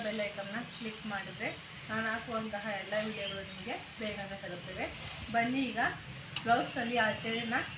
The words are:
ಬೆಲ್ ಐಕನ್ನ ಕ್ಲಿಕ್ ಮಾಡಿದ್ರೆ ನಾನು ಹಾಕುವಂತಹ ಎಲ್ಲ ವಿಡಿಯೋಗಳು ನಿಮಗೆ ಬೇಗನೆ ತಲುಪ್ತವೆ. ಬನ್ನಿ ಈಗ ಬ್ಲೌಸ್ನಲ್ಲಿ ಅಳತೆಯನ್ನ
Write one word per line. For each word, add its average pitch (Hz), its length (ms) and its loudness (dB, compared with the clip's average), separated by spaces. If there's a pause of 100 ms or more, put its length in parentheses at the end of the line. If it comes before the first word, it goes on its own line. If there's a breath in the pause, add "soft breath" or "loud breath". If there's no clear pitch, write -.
ಬೆಲ್ 214 200 0
ಐಕನ್ನ 202 360 -4 (160)
ಕ್ಲಿಕ್ 214 340 -6
ಮಾಡಿದ್ರೆ 185 380 -4 (400)
ನಾನು 226 240 2
ಹಾಕುವಂತಹ 220 680 -2
ಎಲ್ಲ 190 140 -2 (140)
ವಿಡಿಯೋಗಳು 196 420 -4
ನಿಮಗೆ 190 260 -4 (240)
ಬೇಗನೆ 202 460 -2
ತಲುಪ್ತವೆ. 185 400 -4 (500)
ಬನ್ನಿ 254 320 6
ಈಗ 220 100 0 (680)
ಬ್ಲೌಸ್ನಲ್ಲಿ 233 600 6
ಅಳತೆಯನ್ನ 226 560 2 (180)